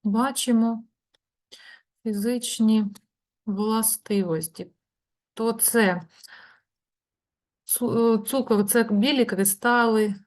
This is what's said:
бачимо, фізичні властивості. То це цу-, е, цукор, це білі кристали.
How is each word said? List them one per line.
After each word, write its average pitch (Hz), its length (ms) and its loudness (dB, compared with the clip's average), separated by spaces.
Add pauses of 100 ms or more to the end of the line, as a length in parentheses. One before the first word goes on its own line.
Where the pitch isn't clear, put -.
бачимо, 226 800 0 (1160)
фізичні 220 840 0 (640)
властивості. 196 1200 -2 (640)
То 226 180 -2
це 202 500 2 (1600)
цу-, 233 500 0
е, 214 40 0
цукор, 214 480 0
це 226 180 2
білі 233 400 2
кристали. 214 880 0 (120)